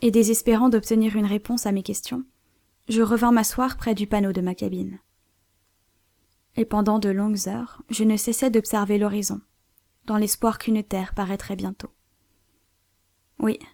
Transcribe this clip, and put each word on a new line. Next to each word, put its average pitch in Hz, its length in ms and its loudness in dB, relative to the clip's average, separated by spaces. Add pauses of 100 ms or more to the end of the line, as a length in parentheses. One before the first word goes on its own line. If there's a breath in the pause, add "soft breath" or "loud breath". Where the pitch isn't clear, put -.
Et 240 100 4
désespérant 226 560 4
d'obtenir 220 480 2
une 214 100 2
réponse 208 400 -2
à 208 60 0
mes 196 120 0
questions, 254 420 -8 (640)
je 220 120 2
revins 226 300 4
m'asseoir 247 460 2
près 220 180 -2
du 202 100 -2
panneau 202 280 0
de 185 80 -2
ma 180 120 -2
cabine. 190 460 -6 (1600)
Et 226 80 0
pendant 214 340 0
de 208 80 -2
longues 202 400 -2
heures, 233 420 -10
je 220 140 -2
ne 214 140 4
cessais 240 320 -2
d'observer 208 480 0
l'horizon, 202 420 -2 (680)
dans 214 120 -2
l'espoir 214 400 0
qu'une 214 260 -2
terre 190 300 -6
paraîtrait 196 420 -6
bientôt. 190 360 -10 (1500)
Oui, 220 180 0 (160)